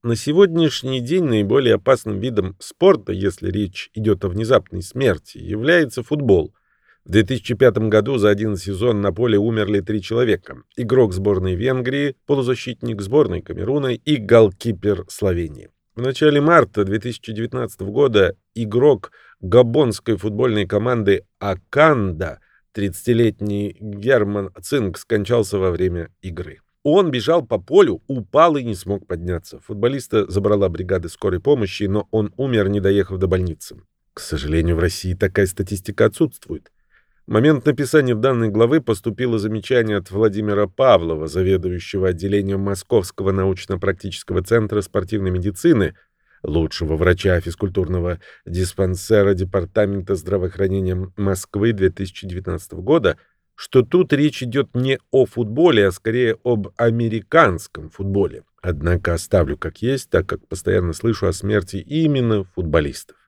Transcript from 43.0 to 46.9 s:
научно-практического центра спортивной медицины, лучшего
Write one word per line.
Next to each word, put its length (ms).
научно-практического 1120
центра 400
спортивной 500
медицины, 640
лучшего 540